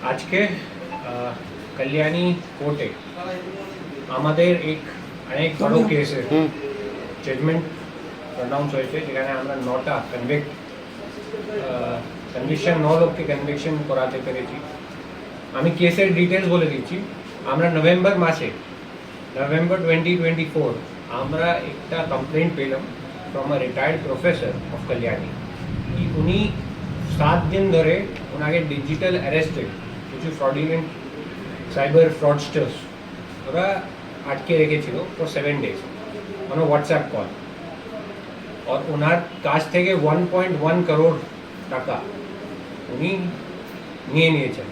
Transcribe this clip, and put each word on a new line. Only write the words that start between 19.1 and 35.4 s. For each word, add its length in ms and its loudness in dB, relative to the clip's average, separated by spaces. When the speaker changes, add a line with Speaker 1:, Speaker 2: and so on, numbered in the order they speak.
Speaker 1:
নভেম্বর 380 2
twenty 420 4
twenty-four, 520 2
আমরা 360 -2
একটা 500 -2
কমপ্লেন 460 2
পেলাম 240 0
from 220 -2
a 100 2
retired 440 0
professor 440 2
of 140 -6
কাল্যাণী, 420 0
কি 160 0
উনি 320 4
সাত 320 4
দিন 220 4
ধরে 340 6
ওনাকে 260 2
ডিজিটাল 520 0
অ্যারেস্টে 720 -2
কিছু 180 -4
fraudulent 460 2
cyber 320 8
fraudsters, 560 2
ওরা 180 2
আটকে 320 0
রেখেছিল 340 2
for 100 -2
seven 280 0